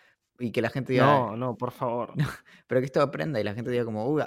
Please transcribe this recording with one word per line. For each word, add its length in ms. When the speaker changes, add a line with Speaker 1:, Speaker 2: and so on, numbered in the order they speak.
Speaker 1:
y 140
que 100
la 80
gente 220
diga 140
Speaker 2:
No, 300
no, 220
por 140
favor. 420
Speaker 1:
<laughs> 300
pero 120
que 60
esto 160
aprenda 380
y 40
la 100
gente 180
diga 120
como, 240
"Uy, 180